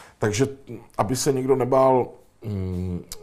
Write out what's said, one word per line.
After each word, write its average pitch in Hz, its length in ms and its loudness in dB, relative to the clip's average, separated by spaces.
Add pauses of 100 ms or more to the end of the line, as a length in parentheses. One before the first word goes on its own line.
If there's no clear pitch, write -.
(180)
Takže, 113 300 0 (500)
aby 110 180 -2
se 139 160 0
někdo 131 240 2
nebál, 127 520 4 (360)
mm, 92 600 -4 (180)